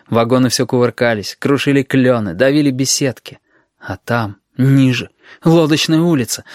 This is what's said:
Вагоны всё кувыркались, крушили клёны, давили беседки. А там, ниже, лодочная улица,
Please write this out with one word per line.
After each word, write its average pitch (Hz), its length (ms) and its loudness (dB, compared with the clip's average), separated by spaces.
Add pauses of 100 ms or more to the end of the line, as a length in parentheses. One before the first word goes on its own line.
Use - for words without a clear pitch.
Вагоны 117 420 2
всё 120 180 -2
кувыркались, 120 720 -2
крушили 139 420 0
клёны, 123 540 0
давили 139 340 2
беседки. 131 720 -4 (400)
А - 180 -12
там, 113 400 -4 (180)
ниже, 131 540 2 (340)
лодочная 160 580 2
улица, 160 420 -2 (120)